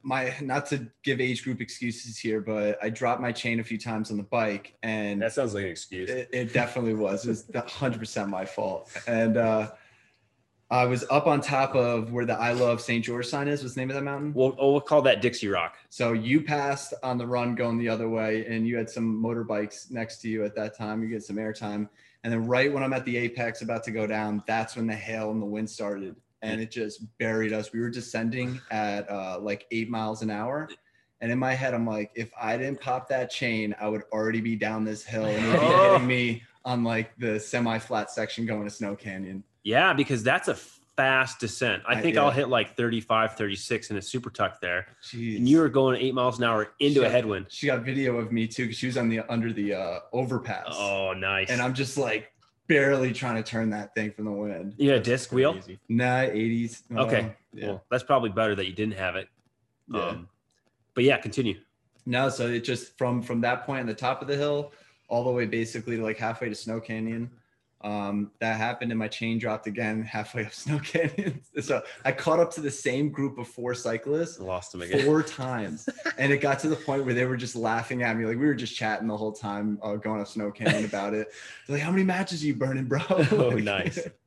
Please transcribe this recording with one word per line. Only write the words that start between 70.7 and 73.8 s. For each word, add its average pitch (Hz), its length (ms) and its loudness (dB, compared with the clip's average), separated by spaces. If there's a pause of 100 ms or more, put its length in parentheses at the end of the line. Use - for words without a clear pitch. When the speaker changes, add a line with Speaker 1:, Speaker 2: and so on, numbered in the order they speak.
Speaker 1:
Canyon. 165 720 -2
<laughs> 143 120 -6
So 127 200 0 (240)
I 135 80 4
caught 160 260 2
up 170 140 6
to 160 80 -8
the 143 100 -2
same 143 380 0
group 139 280 -2
of 117 100 -8
four 123 280 -4
cyclists 139 640 -2